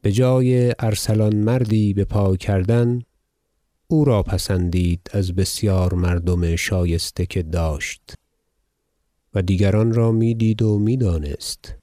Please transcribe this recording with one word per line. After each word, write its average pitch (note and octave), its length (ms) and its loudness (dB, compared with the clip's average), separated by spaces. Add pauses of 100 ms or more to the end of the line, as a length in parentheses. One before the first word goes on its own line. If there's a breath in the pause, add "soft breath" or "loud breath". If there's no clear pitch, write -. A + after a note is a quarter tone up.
به G#2 100 0
جای B2+ 640 2
ارسلان G#2+ 580 0
مردی G#2+ 580 2
به G2 100 0
پای G2 320 0
کردن، A#2 640 0 (840)
او D#3 160 2
را A2 180 2
پسندید F2+ 920 -2
از F#2 200 -2
بسیار F#2 640 0
مردم F2 640 0
شایسته F2 720 -2
که F2+ 160 -4
داشت D#2+ 720 -6 (1200)
و G2 80 0
دیگران G2+ 500 2
را A2+ 200 2
می‌دید A2+ 500 0
و G#2+ 160 2
می‌دانست. G#2 1040 -4